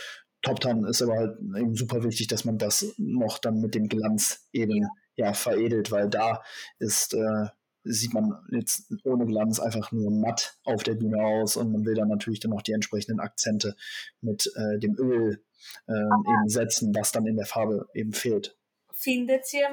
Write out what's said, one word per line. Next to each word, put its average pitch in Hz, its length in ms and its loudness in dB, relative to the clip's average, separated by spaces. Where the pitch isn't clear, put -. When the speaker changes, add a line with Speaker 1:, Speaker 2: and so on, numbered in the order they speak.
Speaker 1:
Top 117 180 -2
Tan 113 260 2
ist 117 160 0
aber 120 160 4
halt 110 200 0
eben 113 180 2
super 117 280 0
wichtig, 110 240 0
dass 113 180 -2
man 110 120 0
das 107 400 -2
noch 113 400 0
dann 110 220 0
mit 110 160 0
dem 107 120 2
Glanz 110 680 -2
eben, 107 220 0
Speaker 2:
Ja. 104 120 2
Speaker 1:
ja, 101 60 0
veredelt, 110 580 0
weil 101 180 2
da 113 320 0
ist, - 340 -2
äh, 110 340 2
sieht 117 300 -2
man 107 200 2
jetzt - 420 -4
ohne 123 220 2
Glanz 110 340 0
einfach 110 320 -2
nur 107 200 0
matt 110 520 0
auf 113 200 -2
der 113 120 0
Bühne 107 280 2
aus 107 340 2
und 117 140 0
man 107 140 2
will 110 100 2
dann 107 140 2
natürlich 107 300 0
dann 113 120 -2
noch 101 100 -2
die 110 120 -2
entsprechenden 107 460 -2
Akzente 104 560 -2
mit, 104 340 -2
äh, 107 240 -2
dem 104 180 0
Öl, 117 460 2
ähm, 113 60 0
Speaker 2:
Aber 104 140 4
Speaker 1:
eben 107 240 4
setzen, 117 460 0
was 104 160 0
dann 110 160 0
in 110 80 2
der 101 100 0
Farbe 107 480 -2
eben 110 200 -4
fehlt. 104 440 -2
Speaker 2:
Findet 262 600 0
ihr 285 200 2